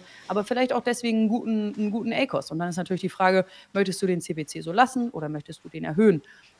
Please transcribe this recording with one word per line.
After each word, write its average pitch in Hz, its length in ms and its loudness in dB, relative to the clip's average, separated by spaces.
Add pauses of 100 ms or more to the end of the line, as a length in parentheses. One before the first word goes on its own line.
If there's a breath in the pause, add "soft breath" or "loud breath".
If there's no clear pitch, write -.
(280 loud breath)
aber 196 160 0
vielleicht 254 300 0
auch 240 80 0
deswegen 233 380 0
einen 220 100 4
guten, 214 480 -2
einen 208 140 0
guten 226 200 -2
acos. - 380 -2
Und 160 80 -6
dann 175 120 -2
ist 165 80 -4
natürlich 180 240 -2
die 185 80 -2
Frage, 185 360 4 (280 loud breath)
möchtest 190 280 0
du 196 60 2
den 180 120 0
C 165 140 -8
P 156 140 -6
C 160 140 -10
so 160 100 -8
lassen 240 400 2
oder 156 180 -6
möchtest 151 340 -10
du - 60 -18
den 160 140 -8
erhöhen? 165 400 4 (360 soft breath)